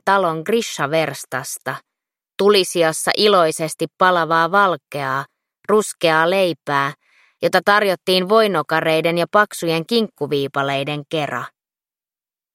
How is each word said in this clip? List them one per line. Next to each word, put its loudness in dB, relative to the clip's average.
talon 0
Grisha-verstasta, -4
tulisiassa 2
iloisesti 0
palavaa 2
valkeaa, -2
ruskeaa 2
leipää, -2
jota 0
tarjottiin 2
voinokareiden 2
ja 0
paksujen 0
kinkkuviipaleiden -4
kera. -6